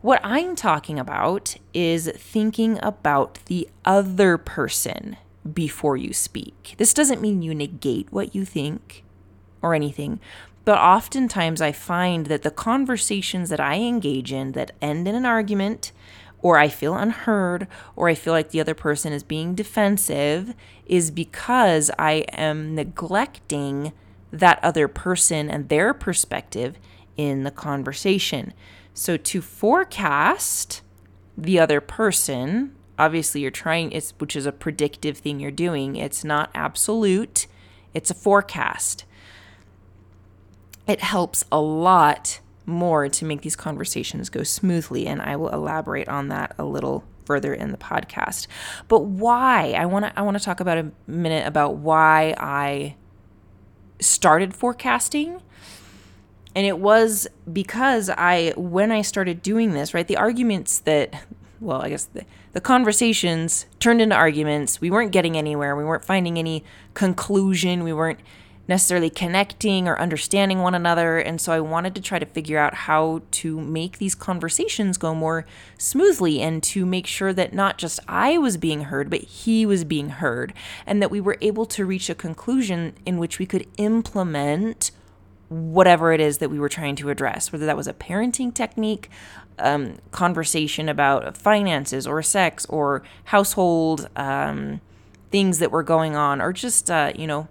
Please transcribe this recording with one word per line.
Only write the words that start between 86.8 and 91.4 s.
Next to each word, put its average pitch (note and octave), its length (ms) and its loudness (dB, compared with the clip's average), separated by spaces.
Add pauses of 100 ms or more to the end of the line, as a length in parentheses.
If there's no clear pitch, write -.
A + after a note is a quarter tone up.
to C#3+ 140 -6
address, C#3 420 -4
whether D#3 140 -4
that D3 100 0
was C#3+ 100 -6
a - 60 -8
parenting A#3+ 640 -4
technique, A3 560 -4 (480)
um, C3+ 400 0 (120)
conversation D#3+ 800 -2
about C#3 480 0
finances E3 720 0